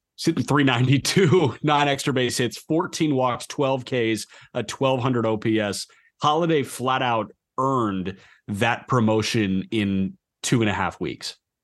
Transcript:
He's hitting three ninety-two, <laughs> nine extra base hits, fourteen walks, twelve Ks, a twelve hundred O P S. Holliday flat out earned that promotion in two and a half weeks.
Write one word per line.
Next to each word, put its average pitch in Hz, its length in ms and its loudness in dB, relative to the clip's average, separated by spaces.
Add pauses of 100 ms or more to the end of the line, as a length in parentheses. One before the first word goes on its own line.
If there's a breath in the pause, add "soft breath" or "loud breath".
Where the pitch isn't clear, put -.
(140)
He's - 120 -4
hitting 160 180 0
three 143 200 2
ninety-two, 135 920 4
<laughs> - 40 -20
nine 147 260 2
extra 139 240 -2
base 123 260 0
hits, 117 200 -2
fourteen 160 580 -2
walks, 127 300 -2
twelve 135 380 -2
Ks, 113 420 -2 (280 loud breath)
a 123 80 -2
twelve 131 380 -2
hundred 120 260 0
O 110 100 0
P 107 240 0
S. 101 260 -4 (360 soft breath)
Holliday 156 400 2
flat 131 400 -2
out 113 300 0 (260)
earned 107 580 0 (320 loud breath)
that 117 400 0
promotion 110 840 2
in 98 460 -2 (260)
two - 200 2
and 107 80 2
a 95 40 0
half 90 260 -4
weeks. - 360 -8 (280)